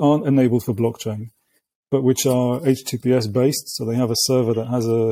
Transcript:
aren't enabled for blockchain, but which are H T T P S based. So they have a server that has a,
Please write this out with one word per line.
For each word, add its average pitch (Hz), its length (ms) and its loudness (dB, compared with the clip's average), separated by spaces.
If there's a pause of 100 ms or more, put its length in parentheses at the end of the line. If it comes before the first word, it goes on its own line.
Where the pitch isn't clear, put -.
aren't 147 260 2
enabled 127 360 2
for 127 100 -4
blockchain, 113 580 -6 (600)
but 135 120 0
which 131 220 2
are 127 400 0
H 131 200 2
T 123 120 -8
T 113 60 -10
P 123 100 2
S 117 140 2
based. 127 480 -2
So 135 100 -8
they 117 100 -2
have 120 160 0
a 117 80 -2
server 127 340 2
that 113 140 -4
has 120 200 -2
a, 117 40 0 (200)